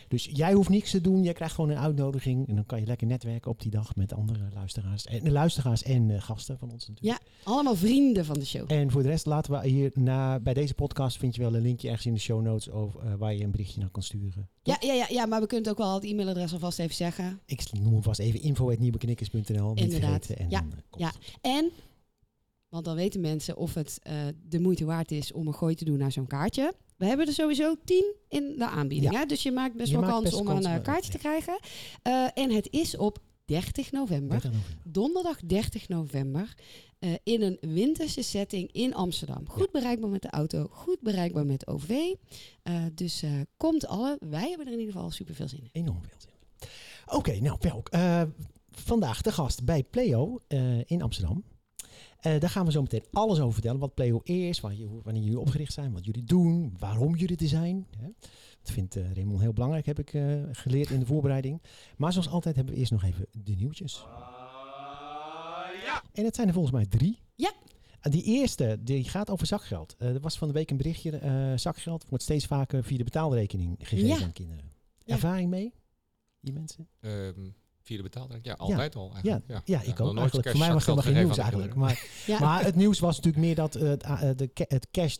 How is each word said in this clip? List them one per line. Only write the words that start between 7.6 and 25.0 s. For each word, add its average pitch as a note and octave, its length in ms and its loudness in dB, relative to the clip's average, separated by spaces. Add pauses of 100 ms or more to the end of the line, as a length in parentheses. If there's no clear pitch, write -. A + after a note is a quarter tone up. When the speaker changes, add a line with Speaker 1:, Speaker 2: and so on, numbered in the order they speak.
Speaker 2:
vrienden A3 500 6
van D3 140 -2
de C#3 60 -4
show. - 260 -4
Speaker 1:
En C#3+ 200 4
voor C#3 100 6
de C3 60 4
rest D#3+ 180 2
laten D3+ 260 0 (100)
we C3+ 60 0
hier C3+ 260 4
na, C3 460 2
bij B2 140 0
deze C#3 200 0
podcast C#3 440 0
vind B2 180 -2
je A#2 60 -4
wel A#2 140 2
een A2+ 60 2
linkje B2 260 0
ergens A2+ 180 -4
in A#2 80 2
de A2 60 0
show A2 220 0
notes A2 280 0
over, G#2 320 -4
eh, G#2+ 120 -2
waar G#2+ 200 -2
je G#2 100 -2
een G2+ 80 0
berichtje G2+ 280 -2
naar F#2+ 100 -2
kan G2 140 -6
sturen. G2 460 -6 (140)
Speaker 2:
Ja, B4 160 4
ja, C4+ 140 0
ja, B3 160 2
ja, A#3+ 160 0
maar A3 160 2
we G#3+ 60 2
kunnen A3 220 -2
het G#3 100 -2
ook A3 60 2
wel F#3+ 100 2
het G3 80 -2
e-mailadres F#3+ 500 -2
alvast F3 260 -4
even E3 160 -2
zeggen. F3+ 500 -4
Speaker 1:
Ik - 280 -6
noem G#2+ 200 4
hem G#2+ 100 4
vast G#2+ 160 0
even A2 220 2
info C3 300 2
at A2+ 80 2
nieuweknikkers A#2 500 0
punt G#2+ 200 -2
N G#2+ 100 0
L, G#2 140 2
niet G#2+ 100 2
Speaker 2:
Inderdaad. G2 420 2
Speaker 1:
vergeten. - 120 -6
En F2 120 -2
Speaker 2:
Ja, F#2+ 100 2
Speaker 1:
dan, D#2 120 -4
eh, - 60 -10 (120)
komt - 140 -6
Speaker 2:
ja. E3 120 0
Speaker 1:
het. - 260 -18
Speaker 2:
En, D4+ 300 2 (960)
want E3 160 -6
dan E3 100 -2
weten F#3+ 260 0
mensen D#3 360 -2
of - 160 -2
het, D3 300 -4
eh, - 100 -8 (360)
de E3 100 0
moeite F3 260 2
waard E3 260 -2